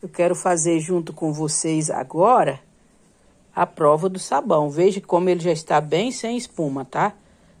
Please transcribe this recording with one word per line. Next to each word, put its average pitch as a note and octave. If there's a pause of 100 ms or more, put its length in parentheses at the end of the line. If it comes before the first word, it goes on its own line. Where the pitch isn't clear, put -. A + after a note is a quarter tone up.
Eu F#3+
quero F3
fazer E3+
junto E3
com D#3
vocês D#3
agora F3 (960)
a F3
prova D#3
do F#3
sabão. F3+
Veja F#3
como F3+
ele F3
já E3+
está D#3
bem D#3+
sem A#3
espuma, C#3+
tá? F3 (460)